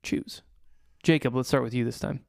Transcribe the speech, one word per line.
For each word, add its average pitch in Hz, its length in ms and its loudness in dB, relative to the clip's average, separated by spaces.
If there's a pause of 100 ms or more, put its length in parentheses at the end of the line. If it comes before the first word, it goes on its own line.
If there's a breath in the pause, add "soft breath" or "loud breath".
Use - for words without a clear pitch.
choose. - 400 -4 (600)
Jacob, 147 320 4
let's 127 140 -2
start 131 160 2
with 113 100 -6
you 123 100 0
this 113 140 -4
time. - 300 -6